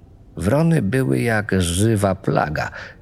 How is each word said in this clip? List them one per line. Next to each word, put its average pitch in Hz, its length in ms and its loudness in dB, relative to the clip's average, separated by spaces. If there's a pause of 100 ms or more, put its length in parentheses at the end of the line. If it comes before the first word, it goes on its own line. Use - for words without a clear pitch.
(380)
Wrony 151 440 2
były 131 380 0
jak 107 420 0
żywa 98 540 2
plaga, 76 560 -2 (300)